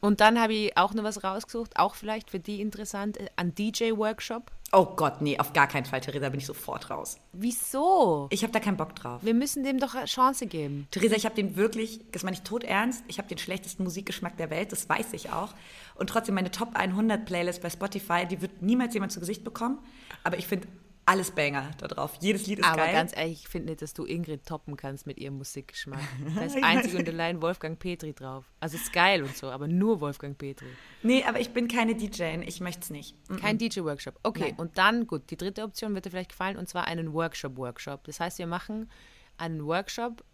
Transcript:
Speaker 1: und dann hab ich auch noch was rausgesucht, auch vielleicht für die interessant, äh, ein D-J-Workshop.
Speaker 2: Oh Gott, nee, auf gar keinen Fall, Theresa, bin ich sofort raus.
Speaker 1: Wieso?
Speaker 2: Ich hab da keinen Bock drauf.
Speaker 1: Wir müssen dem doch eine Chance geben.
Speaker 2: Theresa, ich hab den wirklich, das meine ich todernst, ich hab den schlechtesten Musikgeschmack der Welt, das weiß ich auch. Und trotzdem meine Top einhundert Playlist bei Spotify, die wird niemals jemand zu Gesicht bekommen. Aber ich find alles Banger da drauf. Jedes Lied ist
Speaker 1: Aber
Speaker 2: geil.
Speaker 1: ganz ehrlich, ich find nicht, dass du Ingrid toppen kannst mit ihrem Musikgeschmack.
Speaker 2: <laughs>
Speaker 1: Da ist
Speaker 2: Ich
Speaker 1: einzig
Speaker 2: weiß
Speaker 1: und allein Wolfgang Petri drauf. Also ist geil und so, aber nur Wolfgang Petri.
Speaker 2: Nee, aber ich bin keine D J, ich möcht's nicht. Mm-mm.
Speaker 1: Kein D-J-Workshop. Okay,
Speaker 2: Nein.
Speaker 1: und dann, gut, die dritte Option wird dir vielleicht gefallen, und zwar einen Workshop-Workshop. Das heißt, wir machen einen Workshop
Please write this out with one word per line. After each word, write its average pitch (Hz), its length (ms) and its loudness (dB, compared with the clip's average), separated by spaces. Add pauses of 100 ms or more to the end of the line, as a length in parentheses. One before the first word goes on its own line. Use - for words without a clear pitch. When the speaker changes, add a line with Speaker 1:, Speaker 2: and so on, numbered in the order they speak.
Speaker 1:
und 208 200 4
dann 226 200 10
hab 220 100 6
ich 214 260 2
auch 208 160 6
noch 214 120 -2
was 208 200 -4
rausgesucht, 220 540 -4
auch 190 160 6
vielleicht 214 360 -6
für 190 100 -4
die 202 200 -6
interessant, 208 580 -4
äh, 196 180 -8
ein 175 180 0
D-J-Workshop. 220 960 0 (220)
Speaker 2:
Oh 190 140 10 (100)
Gott, 151 260 2
nee, 147 160 2
auf - 140 2
gar 143 160 8
keinen 135 160 0
Fall, 131 160 -2
Theresa, 135 300 -2
bin 139 100 -4
ich 135 60 -6
sofort - 440 -8
raus. - 280 -8 (140)
Speaker 1:
Wieso? 233 960 4
Speaker 2:
Ich 202 120 2
hab 226 100 0
da 220 60 2
keinen 202 180 2
Bock - 200 -4
drauf. 120 280 -8
Speaker 1:
Wir 226 80 4
müssen 269 300 2
dem 262 160 2
doch 262 160 0
eine 262 120 -4
Chance 262 400 4
geben. 143 440 -4
Speaker 2:
Theresa, 202 240 4
ich 214 120 2
hab 220 100 0
den 196 180 0
wirklich, 220 460 0 (100)
das - 140 -6
meine 185 120 -2
ich - 60 -12
todernst, 233 640 0
ich - 120 -8
hab - 100 -8
den 170 100 -6
schlechtesten - 460 -4
Musikgeschmack 180 520 -6
der 160 140 -4
Welt, 180 220 -2
das - 160 -6
weiß 220 240 0
ich - 180 -10
auch. 202 240 -4 (400)
Und 190 160 -2
trotzdem 226 240 0
meine 185 160 0
Top 233 240 -6
einhundert 208 500 2
Playlist 175 380 -2
bei 170 80 -4
Spotify, 190 560 -2
die 175 160 -4
wird 190 200 -6
niemals 240 320 2
jemand 196 180 -2
zu - 80 -8
Gesicht 180 240 -6
bekommen. 247 340 -4 (460)
Aber 170 140 0
ich - 100 -8
find 190 180 -2 (400)
alles 185 260 4
Banger 143 440 0
da - 100 -10
drauf. - 260 -4 (100)
Jedes 196 240 2
Lied 202 140 -2
ist - 40 4
Speaker 1:
Aber 160 140 6
Speaker 2:
geil. 160 160 4
Speaker 1:
ganz 165 200 2
ehrlich, 160 280 -2
ich - 60 -18
find 165 180 -6
nicht, 156 160 -8
dass 151 100 -10
du 170 140 -6
Ingrid 156 400 -6
toppen 151 320 -8
kannst 139 280 -10
mit 139 120 -10
ihrem 139 180 -8
Musikgeschmack. 139 640 -10
Speaker 2:
<laughs> 139 340 -6
Speaker 1:
Da 208 100 0
ist 285 120 -4
Speaker 2:
Ich 269 80 2
Speaker 1:
einzig 180 300 4
Speaker 2:
weiß 180 60 0
Speaker 1:
und 170 100 0
allein 165 320 -2
Wolfgang 165 360 -2
Petri 165 360 -6
drauf. 131 320 -12 (120)
Also 156 200 -6
ist - 120 -6
geil 175 320 6
und 135 140 -4
so, 135 140 -8
aber 139 180 -4
nur 190 320 4
Wolfgang 143 380 -6
Petri. 139 260 -10 (380)
Speaker 2:
Nee, 254 220 6
aber 240 160 0
ich 233 100 -4
bin 240 180 0
keine 226 260 2
D 208 120 -4
J, 170 420 -4
ich - 140 -10
möcht's 175 260 -8
nicht. 147 260 -12 (140)
Mm-mm. 190 100 -6
Speaker 1:
Kein 214 200 2
D-J-Workshop. 165 640 -4
Okay, 185 300 0
Speaker 2:
Nein. - 40 -8
Speaker 1:
und 165 220 -6
dann, 226 280 6
gut, 160 240 -6
die 160 60 -6
dritte 196 280 -6
Option 214 300 -6
wird 190 120 -6
dir 185 40 -8
vielleicht 185 200 -6
gefallen, 190 260 -4
und 180 140 -8
zwar 180 160 -2
einen 165 260 -2
Workshop-Workshop. 139 920 -6
Das 151 140 -12
heißt, 175 200 -4
wir 175 80 -6
machen 214 420 -6 (480)
einen 165 300 -6
Workshop 214 680 -2